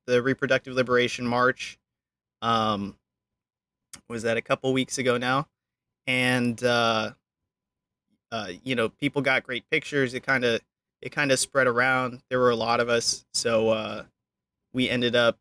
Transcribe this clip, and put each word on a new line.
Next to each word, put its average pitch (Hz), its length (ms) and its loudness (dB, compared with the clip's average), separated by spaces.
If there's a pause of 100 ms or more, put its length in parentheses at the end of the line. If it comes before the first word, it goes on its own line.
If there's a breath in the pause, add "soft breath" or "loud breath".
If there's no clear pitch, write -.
the 123 160 2
Reproductive 131 540 -2
Liberation 123 500 0
March. 123 540 -2 (640)
Um, 107 520 -2 (1120)
was 117 140 -10
that 113 160 0
a 117 40 -4
couple 131 300 -2
weeks 131 280 -2
ago 123 180 0
now? 127 300 -2 (580)
And, 123 580 0
uh, 113 500 0 (1160)
uh, 104 200 -8 (120)
you 131 120 -4
know, 113 140 0
people 143 320 -4
got 131 220 0
great 120 280 -10
pictures. 139 420 -2
It 123 120 -10
kinda, 123 340 0 (420)
it 127 100 -12
kinda 139 260 2
spread - 280 0
around. 127 640 0
There 127 100 0
were 123 120 6
a 117 40 2
lot 117 260 0
of 120 60 2
us, - 460 0
so, 113 360 2
uh, 107 360 -4 (680)
we 127 160 0
ended 120 260 0
up 117 260 4